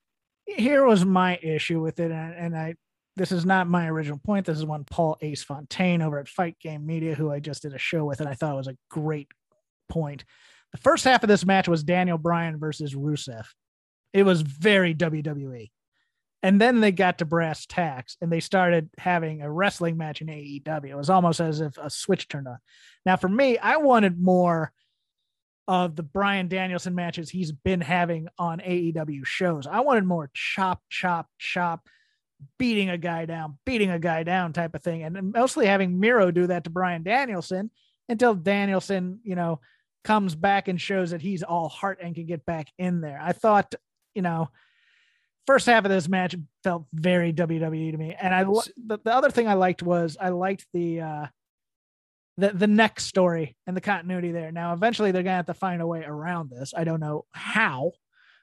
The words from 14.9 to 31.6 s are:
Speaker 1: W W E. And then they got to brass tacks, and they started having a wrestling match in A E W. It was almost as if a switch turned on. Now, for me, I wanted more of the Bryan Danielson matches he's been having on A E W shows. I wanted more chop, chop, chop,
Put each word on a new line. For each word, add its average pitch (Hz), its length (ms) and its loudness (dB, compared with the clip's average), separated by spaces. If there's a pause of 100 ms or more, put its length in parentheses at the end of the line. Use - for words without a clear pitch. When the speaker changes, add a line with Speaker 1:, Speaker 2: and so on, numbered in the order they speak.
Speaker 1:
W 156 280 -2
W 143 300 -6
E. 113 200 -16 (680)
And 196 180 6
then 240 200 6
they 208 120 6
got 180 260 2
to 170 60 -2
brass 160 420 -2
tacks, - 540 -4
and 165 100 -4
they 165 80 0
started 175 500 2 (100)
having 160 440 -2
a 147 80 -6
wrestling 170 460 0
match 156 240 -6
in 156 80 -10
A 151 100 -12
E 143 220 -12
W. 143 340 -8
It - 20 -10
was 143 140 0
almost 175 300 6
as 156 200 0
if 151 180 -4
a 147 120 -10
switch - 380 -2
turned 139 180 -8
on. 123 120 -12 (460)
Now, 185 120 6
for 185 120 0
me, 240 300 4
I 247 200 2
wanted 214 420 6
more 180 500 4 (960)
of 180 300 0
the 170 80 -8
Bryan 196 420 0
Danielson 180 480 -4
matches 175 360 -6
he's 180 200 -4
been 180 300 -2
having 170 480 -2 (100)
on 170 220 -4
A 180 160 -2
E 165 160 0
W 151 320 -6
shows. 160 420 -2
I 185 140 0
wanted 254 240 4
more 165 300 -2
chop, - 540 -2
chop, 170 380 -4 (120)
chop, 175 500 -4 (720)